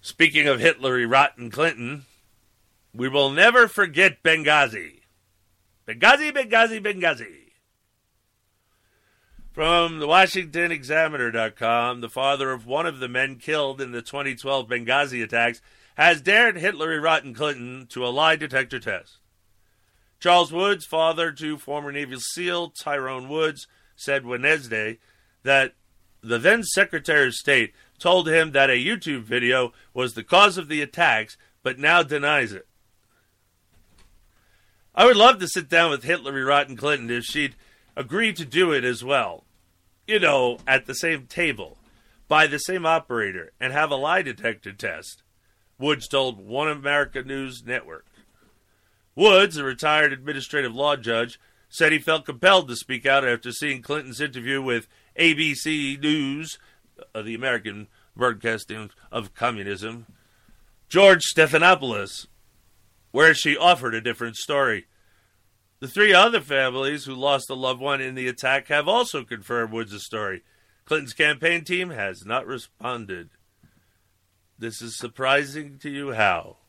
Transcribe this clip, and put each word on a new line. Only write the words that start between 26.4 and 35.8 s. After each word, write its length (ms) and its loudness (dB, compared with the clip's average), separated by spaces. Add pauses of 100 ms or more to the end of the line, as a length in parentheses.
Secretary 640 0
of 80 -4
State 400 2 (240)
told 300 2
him 240 2
that 180 4
a 120 2
YouTube 420 -6
video 480 0 (200)
was 220 -4
the 80 -10
cause 340 4
of 120 -10
the 120 -4
attacks, 560 0 (280)
but 160 -4
now 220 4
denies 500 -2
it. 140 -16 (2250)
I 100 6
would 120 8
love 240 8
to 80 -4
sit 200 -6
down 220 4